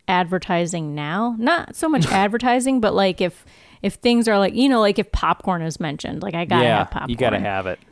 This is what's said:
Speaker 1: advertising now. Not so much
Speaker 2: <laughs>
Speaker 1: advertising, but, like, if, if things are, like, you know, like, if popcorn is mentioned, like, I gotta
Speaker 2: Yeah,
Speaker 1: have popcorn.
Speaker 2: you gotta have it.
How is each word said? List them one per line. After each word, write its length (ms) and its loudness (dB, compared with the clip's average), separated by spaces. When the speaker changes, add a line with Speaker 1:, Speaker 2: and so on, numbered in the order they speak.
Speaker 1:
advertising 880 -2
now. 440 -4
Not 380 -2
so 120 -2
much 180 2
Speaker 2:
<laughs> 60 -2
Speaker 1:
advertising, 680 2
but, 140 2
like, 260 2
if, 240 -4
if 120 -4
things 340 2
are, 100 4
like, 160 2
you 140 4
know, 120 4
like, 180 2
if 140 -2
popcorn 500 -2
is 180 -6
mentioned, 420 -6
like, 120 -6
I 100 -4
gotta 200 2
Speaker 2:
Yeah, 140 4
Speaker 1:
have 120 -2
popcorn. 200 -6
Speaker 2:
you 60 -4
gotta 240 2
have 260 -4
it. 120 -4